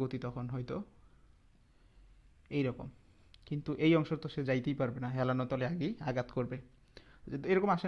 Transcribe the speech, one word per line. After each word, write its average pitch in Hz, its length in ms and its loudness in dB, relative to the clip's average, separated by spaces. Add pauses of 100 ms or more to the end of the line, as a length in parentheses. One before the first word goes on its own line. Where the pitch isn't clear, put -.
গতি 131 240 -2
তখন 120 280 -6
হয়তো 123 220 -4 (1800)
এইরকম। 135 300 -2 (600)
কিন্তু 147 240 -4 (140)
এই 165 140 8
অংশ 151 100 0 (140)
তো 156 100 -4
সে 147 160 -4
যাইতেই 131 320 2
পারবে 127 220 0
না, 123 140 -2
হেলানো 127 340 2
তলে 127 220 0
আগেই 175 200 -2 (160)
আঘাত 123 280 0
করবে। 139 200 -2 (760)
যদি 139 200 -4
এরকম 190 240 6
আসে 175 120 0